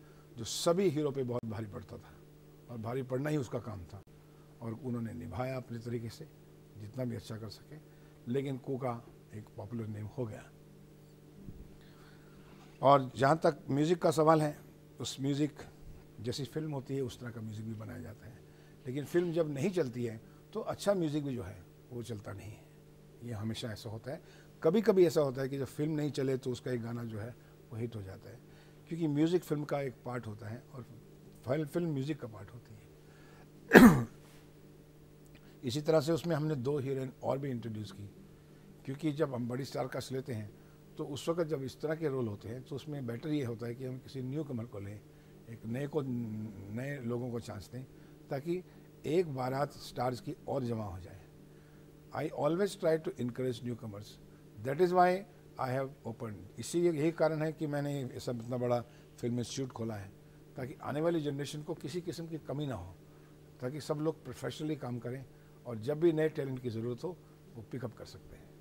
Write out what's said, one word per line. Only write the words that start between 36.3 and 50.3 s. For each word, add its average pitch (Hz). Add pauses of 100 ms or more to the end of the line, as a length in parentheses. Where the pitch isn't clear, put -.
हमने 156
दो 139
हीरोइन 131 (100)
और 123
भी 139
introduce 113
की, 101 (760)
क्योंकि 143
जब 143
हम 120
बड़ी 127
star 135
cast 131
लेते 131
हैं 107 (480)
तो 156
उस 143
वक्त 170
जब 147
इस 127
तरह 151
के 160
role 131
होते 101
हैं 127
तो 139
उसमें 143
better 117
ये 151
होता 117
है 117
कि 131
हम 127
किसी 131
new 139
comer 123
को 104
लें, 101 (500)
एक 113
नए 127
को, 147
नए 113
लोगों 120
को 117
chance 101
दें, 127 (460)
ताकि 170 (440)
एक 156
बारात 131
stars 127
की - (120)